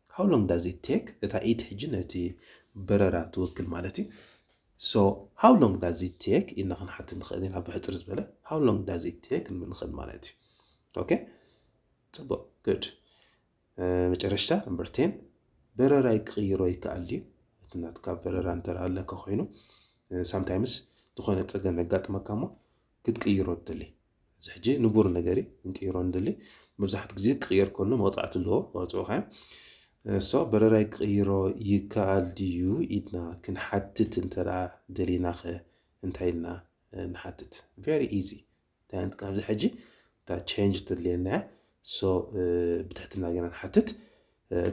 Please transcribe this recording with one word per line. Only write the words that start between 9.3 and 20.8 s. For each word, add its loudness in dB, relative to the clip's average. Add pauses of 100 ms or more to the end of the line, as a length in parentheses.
ክንብል -8
ንኽእል -10
ማለት -12
እዩ። -12 (640)
ኦኬ? -2 (1000)
ፅቡቅ፣ -6 (200)
ጉድ። -2 (960)
እ፣ -6 (240)
መጨረሻ፣ 0 (140)
ነምበር -4
ቴን፣ 2 (640)
በረራ 6 (100)
ክቅይሮ 0
ይከኣል -2
ድዩ? -6 (420)
እቲ -20
ናትካ -10 (100)
በረራ -2
እንተ -4
ደኣ -4
ኣለካ -4
ኮይኑ፣ -2 (640)
እ፣ -4
sometimes -2 (460)